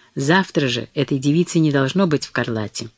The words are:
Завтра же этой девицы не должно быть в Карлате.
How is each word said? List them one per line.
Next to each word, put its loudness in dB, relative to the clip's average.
Завтра 0
же -6
этой -2
девицы 2
не 4
должно 2
быть -2
в -14
Карлате. -6